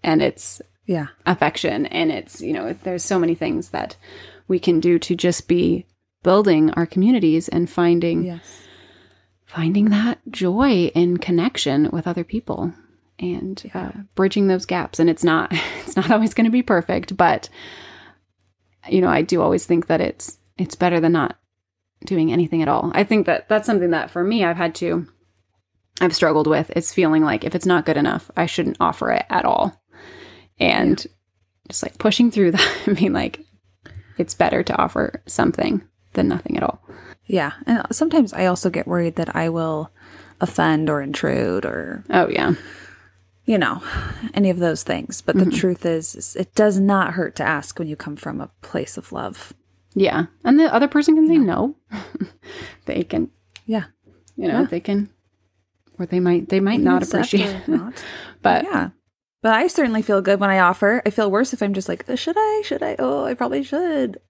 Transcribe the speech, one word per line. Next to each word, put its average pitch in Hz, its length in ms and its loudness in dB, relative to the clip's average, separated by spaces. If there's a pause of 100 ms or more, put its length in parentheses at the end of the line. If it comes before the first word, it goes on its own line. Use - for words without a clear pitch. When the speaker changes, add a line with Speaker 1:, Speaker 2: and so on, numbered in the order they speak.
Speaker 1:
and 156 180 2
it's - 400 -2 (240)
Speaker 2:
Yeah. 156 220 -4 (200)
Speaker 1:
affection, 156 580 0
and 160 260 -2
it's, - 300 -10
you 82 120 -6
know, 104 200 -8 (100)
there's 180 220 -4
so 190 140 0
many 170 160 2
things 160 340 -6
that - 260 -8 (520)
we 185 120 0
can 170 220 2
do 175 180 4
to 180 160 -2
just 180 320 -2
be 175 380 2 (380)
building 180 480 4
our 165 140 0
communities 185 640 2
and 170 200 -2
finding, 170 560 2
Speaker 2:
Yes. 170 160 -10 (1040)
Speaker 1:
finding 175 440 0
that 214 300 2 (120)
joy 190 540 2 (100)
in 175 220 4
connection 165 760 0
with 170 160 -4
other 170 160 -4
people - 500 -6 (460)
and, 180 460 -6
Speaker 2:
Yeah. - 300 -10
Speaker 1:
uh, 208 40 -14 (160)
bridging 190 320 2
those 185 180 2
gaps. - 340 -4
And 170 100 6
it's 165 140 0
not, 165 280 2
<laughs> - 340 -6
it's - 120 -10
not 180 140 0
always 220 220 4
gonna 226 160 4
be 247 140 2
perfect, 180 540 0
but, 165 320 2 (1400)
you 185 120 4
know, - 80 2
I - 120 2
do 175 200 0
always 180 240 2
think 170 220 0
that 165 140 2
it's, - 360 -6 (200)
it's - 180 -4
better 175 240 2
than 165 120 4
not 156 260 0 (680)
doing 165 280 0
anything 165 280 0
at 147 60 0
all. 143 260 0
I 202 100 2
think 208 240 2
that - 200 -2
that's 214 180 0
something 180 260 2
that 160 200 -4
for 175 120 -4
me, 208 200 0
I've 170 140 0
had 170 180 -4
to, 170 320 -4 (920)
I've 175 140 2
struggled 156 320 2
with. 151 280 0
It's - 180 -2
feeling 156 300 4
like 117 200 0
if 160 120 -6
it's 175 100 -2
not 175 200 2
good 156 120 2
enough, - 380 -2
I 170 100 2
shouldn't 165 340 -4
offer - 320 0
it - 180 0
at - 160 0
all. - 360 0 (800)
And 60 440 2
Speaker 2:
Yeah. - 80 -14 (580)
Speaker 1:
just, - 140 -6
like, - 140 -10
pushing 220 340 2
through 185 200 4
<laughs> - 0 -
that - 340 0
and 202 120 2
being 175 160 2
like, - 260 -4 (800)
it's 165 160 -4
better - 300 0
to - 140 -4
offer - 480 -2
something - 580 -2 (300)
than 180 140 0
nothing - 300 -4
at - 60 -2
all. - 200 -6 (420)
Speaker 2:
Yeah. 160 280 -2 (120)
And 233 160 -8 (100)
sometimes 311 420 0
I 185 140 -2
also 180 220 0
get 170 180 -4
worried 170 280 -2
that 165 200 -4
I 165 140 0
will 160 420 -4 (500)
offend 160 480 0
or 147 120 0
intrude 135 640 -2
or - 440 -8
Speaker 1:
Oh, 185 180 4
yeah. - 260 0 (920)
Speaker 2:
you 220 120 2
know, 147 240 0 (520)
any 202 160 4
of 175 100 0
those 165 240 0
things. - 380 -6
But - 160 0
the 185 80 6
Speaker 1:
Mm-hmm. 247 120 0
Speaker 2:
truth 185 280 0
is, 165 300 -2
is - 200 -8
it - 180 -6
does 208 260 4
not 196 340 2
hurt 175 240 -4
to 156 60 -6
ask - 360 -4
when 165 80 -6
you 151 80 -8
come 147 220 -12
from - 240 -10
a - 100 -14 (100)
place - 360 -8
of - 140 -16
love. - 420 -12 (420)
Speaker 1:
Yeah. 185 300 2 (180)
And 262 160 6
the 320 120 4
other 269 160 4
person 294 280 4
can 311 120 6
say 330 80 4
Speaker 2:
Yeah. 311 40 6
Speaker 1:
no. 233 360 0 (140)
<laughs> 202 380 -10 (580)
They - 180 -4
can, - 280 -4 (340)
Speaker 2:
Yeah. 220 200 -2 (500)
Speaker 1:
you 185 120 -4
know, 233 140 2
Speaker 2:
Yeah. 277 40 4
Speaker 1:
they 175 160 -6
can, 202 280 -2 (880)
or 175 80 -4
they 180 140 0
might, 175 300 2
they 190 100 2
might 196 140 2
Speaker 2:
You 247 60 0
can - 60 2
Speaker 1:
not 185 180 4
Speaker 2:
accept - 240 -2
Speaker 1:
appreciate 196 280 0
Speaker 2:
or - 20 -12
Speaker 1:
it. - 100 -12
<laughs> - 20 -6
Speaker 2:
not. 247 340 -4 (400)
Speaker 1:
But 180 220 2
Speaker 2:
Yeah. 180 240 -2 (520)
But 220 140 4
I 302 120 2
certainly 233 340 2
feel 202 200 2
good 196 180 2
when 202 100 2
I 190 100 4
offer. 202 460 4
I 214 40 2
feel 208 200 0
worse 220 220 0
if 247 100 -6
I'm 202 120 0
just 190 160 -4
like, - 200 -8
"Uh, 247 60 -2
should 330 220 -4
I? 427 260 0
Should - 180 -6
I? - 160 -4
Oh, 269 280 -2
I - 80 -4
probably 254 280 -4
should. 277 540 -2 (140)